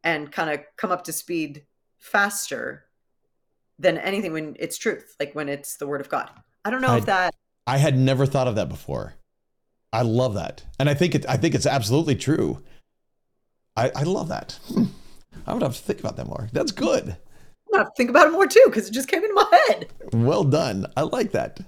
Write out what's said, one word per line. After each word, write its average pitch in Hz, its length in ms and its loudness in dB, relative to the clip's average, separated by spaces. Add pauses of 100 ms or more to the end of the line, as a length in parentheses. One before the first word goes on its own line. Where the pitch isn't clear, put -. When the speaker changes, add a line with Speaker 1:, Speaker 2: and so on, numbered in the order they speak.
Speaker 1:
and 151 280 -2
kinda 156 320 -4 (140)
come 185 140 -4
up 180 140 -2
to 160 80 -8
speed 151 520 -8 (320)
faster 127 880 -4 (920)
than 165 180 2
anything 196 360 -4
when 156 260 -8
it's 165 180 -6
truth, - 420 -6
like, 143 140 -6
when 151 160 -6
it's 143 280 -8
the 143 100 -8
word 143 140 -6
of 139 80 -14
God. - 200 -6 (340)
I 208 80 -6
don't 262 100 -4
know 254 140 4
if 104 80 0
Speaker 2:
I, - 20 -4
Speaker 1:
that 185 300 0 (320)
Speaker 2:
I 131 100 0
had 139 200 4
never 131 280 2
thought 131 220 0
of - 80 -2
that 98 140 -2
before. - 440 -10 (800)
I 113 80 0
love 120 340 2
that. - 280 -8 (160)
And 139 100 2
I 143 40 2
think 156 220 0
it, - 140 0
I 127 80 0
think 151 180 2
it's 131 100 0
absolutely 135 500 2
true. - 480 -2 (1120)
I, 127 180 2
I 139 80 -2
love 170 260 -2
that. - 380 -10
Hmm. - 180 0 (600)
I - 60 -4
would - 100 -2
have 143 120 -2
to - 60 -14
think - 180 -4
about - 180 -6
that - 100 -8
more. - 260 -8
That's 277 180 -2
good. - 380 -2
Speaker 1:
I'm - 640 -14
gonna 403 140 4
have - 80 -16
to - 40 -12
think 240 140 2
about 302 160 8
it 320 40 2
more 370 160 4
too, 508 240 10
'cause - 160 -2
it 202 60 -10
just 269 160 -6
came 359 140 0
into 427 100 -2
my 403 340 6
head. - 200 0 (260)
Speaker 2:
Well 120 300 4
done. 135 420 0 (100)
I 139 60 0
like 220 300 -2
that. - 360 -4